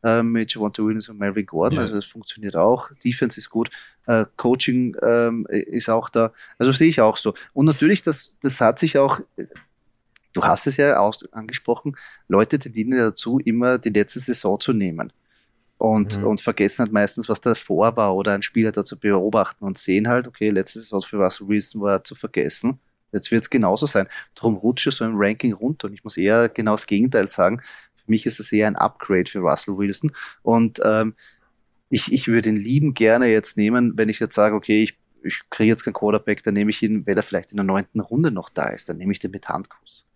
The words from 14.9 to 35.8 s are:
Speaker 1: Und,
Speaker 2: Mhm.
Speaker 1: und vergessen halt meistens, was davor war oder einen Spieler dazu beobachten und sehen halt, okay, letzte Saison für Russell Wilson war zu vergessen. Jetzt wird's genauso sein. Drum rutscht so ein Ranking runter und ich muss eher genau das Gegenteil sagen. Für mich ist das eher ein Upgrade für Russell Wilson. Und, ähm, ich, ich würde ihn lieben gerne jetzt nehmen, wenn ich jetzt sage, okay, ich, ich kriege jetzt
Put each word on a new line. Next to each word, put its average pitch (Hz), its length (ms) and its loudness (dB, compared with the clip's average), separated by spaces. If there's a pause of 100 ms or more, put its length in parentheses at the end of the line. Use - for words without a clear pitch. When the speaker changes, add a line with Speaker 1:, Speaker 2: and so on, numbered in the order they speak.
Speaker 1:
Und, 107 400 0
Speaker 2:
Mhm. 101 80 -2
Speaker 1:
und 104 140 0
vergessen 110 440 0
halt 107 80 -6
meistens, 104 360 0
was 110 120 -2
davor 110 560 0
war 101 180 2
oder 98 200 0
einen 101 100 -6
Spieler 110 260 0
dazu 101 260 -6
beobachten 101 680 0
und 95 120 -6
sehen 98 300 0
halt, 123 220 0
okay, 107 220 -2
letzte 95 280 -2
Saison 107 240 -6
für - 140 -10
Russell 98 320 -2
Wilson 104 320 -2
war 98 240 0
zu - 100 -12
vergessen. - 640 -4 (320)
Jetzt - 220 -4
wird's 113 180 0
genauso 110 360 2
sein. 101 200 0 (300)
Drum 113 180 0
rutscht 123 380 -2
so - 100 -4
ein 113 140 -4
Ranking 104 360 0
runter 113 360 -6
und 101 60 -12
ich - 100 -20
muss 110 120 -12
eher 110 320 2
genau 107 240 -2
das 107 140 -2
Gegenteil 107 420 0
sagen. 101 320 0 (360)
Für - 100 -20
mich 110 200 0
ist 117 120 -2
das - 140 -6
eher 107 160 4
ein 101 80 -2
Upgrade 95 520 -2
für 101 120 -8
Russell 90 360 -2
Wilson. 101 360 -2 (300)
Und, 113 420 2
ähm, 110 300 2 (760)
ich, - 220 -2
ich 131 160 0
würde 113 220 2
ihn 107 60 2
lieben 131 380 0
gerne 117 320 4
jetzt 110 300 2
nehmen, 117 400 2
wenn 107 120 2
ich 107 120 -4
jetzt - 160 -2
sage, 107 180 4
okay, 107 300 2
ich, - 120 -8 (280)
ich - 260 -6
kriege 110 180 2
jetzt 113 140 2